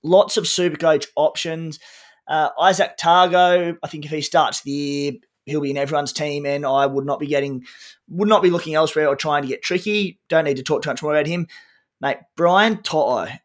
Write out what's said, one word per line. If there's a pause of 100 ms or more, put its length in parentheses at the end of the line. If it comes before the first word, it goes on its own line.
Lots
of
Supercoach (100)
options. (500)
Uh, (100)
Isaac
Targo,
I
think
if
he
starts
the
year, (360)
he'll
be
in
everyone's
team,
and
I
would
not
be
getting, (420)
would
not
be
looking
elsewhere
or
trying
to
get
tricky. (120)
Don't
need
to
talk
too
much
more
about
him. (540)
Mate, (180)
Brian
To'o (180)